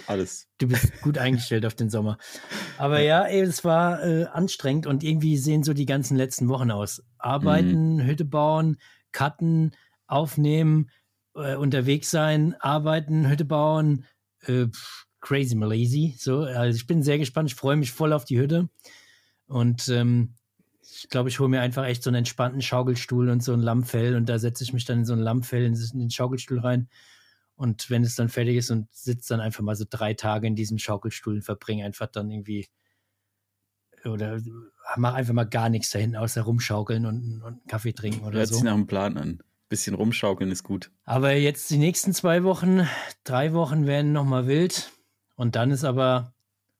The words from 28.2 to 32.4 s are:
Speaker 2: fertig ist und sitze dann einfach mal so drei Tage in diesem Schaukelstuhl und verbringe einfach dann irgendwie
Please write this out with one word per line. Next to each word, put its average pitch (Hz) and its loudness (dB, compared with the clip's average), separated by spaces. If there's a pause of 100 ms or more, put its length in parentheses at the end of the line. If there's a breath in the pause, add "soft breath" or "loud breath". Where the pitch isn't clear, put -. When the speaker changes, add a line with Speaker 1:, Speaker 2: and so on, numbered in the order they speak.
Speaker 2:
fertig 120 0
ist 123 0
und 110 -2
sitze 123 -6
dann 113 -2
einfach 110 -6
mal 104 -2
so 104 -6
drei 107 -4
Tage 107 -2
in 110 0
diesem 107 -4
Schaukelstuhl 107 -6
und 104 -6
verbringe 104 -6
einfach 104 -8
dann 107 -8
irgendwie 104 -8 (1400)